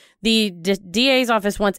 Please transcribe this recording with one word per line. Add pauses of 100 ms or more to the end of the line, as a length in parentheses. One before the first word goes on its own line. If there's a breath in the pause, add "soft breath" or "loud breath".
(220 soft breath)
the
D-, (160)
D
A's
office
wants